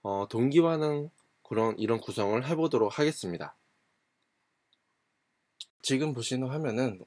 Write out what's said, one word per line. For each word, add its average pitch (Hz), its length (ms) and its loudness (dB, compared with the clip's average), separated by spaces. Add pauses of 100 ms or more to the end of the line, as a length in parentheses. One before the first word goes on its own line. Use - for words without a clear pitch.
어, 98 260 -2
동기화하는 151 800 2 (340)
그런, 110 360 -2
이런 110 200 0
구성을 110 480 0
해보도록 156 520 2
하겠습니다. 92 580 -2 (2250)
지금 139 320 0
보시는 127 360 -2
화면은 127 580 -2